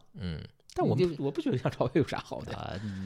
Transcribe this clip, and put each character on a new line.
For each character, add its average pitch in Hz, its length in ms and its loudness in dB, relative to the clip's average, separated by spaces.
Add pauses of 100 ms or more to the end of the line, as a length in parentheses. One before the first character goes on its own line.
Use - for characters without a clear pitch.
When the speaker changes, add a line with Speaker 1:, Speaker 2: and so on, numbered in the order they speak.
(140)
Speaker 1:
嗯。 87 260 -4 (380)
但 359 80 4
我 - 80 6
不， 180 120 6
Speaker 2:
你 165 100 0
就 139 80 -4
Speaker 1:
我 139 80 2
不 320 100 -4
觉 285 80 0
得 143 100 4
杨 143 120 2
超 - 220 0
越 165 80 6
有 123 40 2
啥 - 140 -4
好 - 220 -8
的。 - 120 -8
Speaker 2:
啊， - 240 -6 (280)